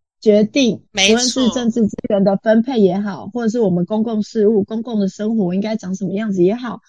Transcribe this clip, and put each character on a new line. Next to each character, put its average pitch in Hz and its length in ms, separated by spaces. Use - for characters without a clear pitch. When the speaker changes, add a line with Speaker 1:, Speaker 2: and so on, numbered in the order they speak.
Speaker 1:
决 208 240
定， 214 480
Speaker 2:
没 196 180
错。 214 40
Speaker 1:
无 - 40
论 254 100
是 254 220
政 240 200
治 226 180
资 - 80
源 202 140
的 196 140
分 220 260
配 254 160
也 190 200
好， 190 280
或 240 160
者 226 60
是 233 100
我 214 100
们 175 160
公 214 180
共 220 200
事 208 240
务、 214 160
公 226 180
共 226 180
的 196 80
生 214 300
活 180 160
应 190 80
该 214 160
长 190 180
什 196 80
么 180 100
样 214 180
子 185 120
也 196 120
好， 247 340